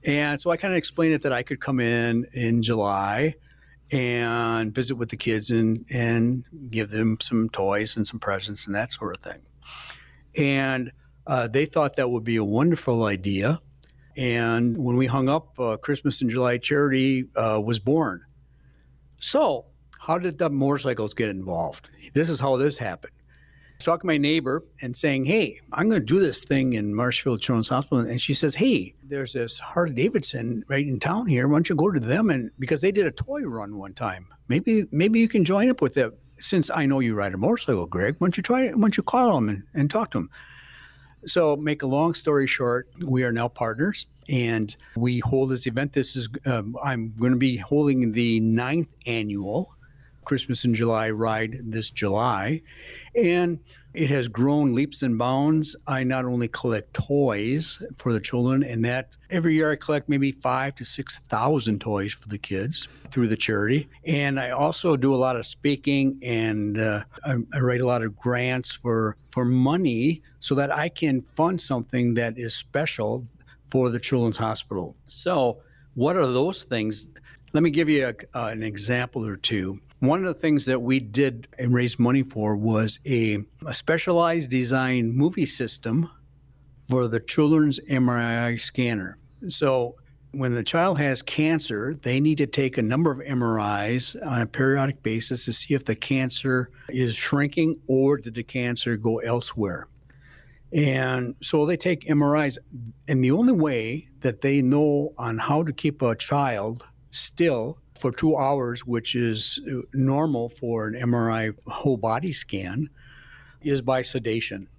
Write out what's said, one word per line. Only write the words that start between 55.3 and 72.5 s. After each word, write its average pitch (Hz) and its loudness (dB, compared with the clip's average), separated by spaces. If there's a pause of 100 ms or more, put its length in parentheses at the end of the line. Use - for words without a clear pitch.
I 135 0
not 127 0
only 120 0
collect 113 -4
toys 135 0 (140)
for - -2
the 110 2
children, 127 2
and 117 -4
that 123 -6 (100)
every 170 2
year 156 4
I 143 0
collect 147 -2
maybe 139 2
five 131 -2
to 117 -12
six - -8 (100)
thousand 113 2
toys 104 -2
for - -14
the 101 -8
kids 101 -4 (220)
through 123 2
the 110 2
charity. 113 0 (200)
And 143 0
I 123 -4
also 147 2
do 135 4
a - 4
lot 127 2
of 113 -6
speaking, 139 0
and, 110 0
uh, 104 0 (220)
I, 131 0 (160)
I 135 -2
write 123 2
a 127 0
lot 123 2
of 104 -4
grants 123 -2
for, 113 -2 (100)
for 123 -2
money 131 2 (180)
so - 0
that 139 0
I 151 -2
can 139 0
fund 170 -2
something 123 0
that 117 -2
is 117 -4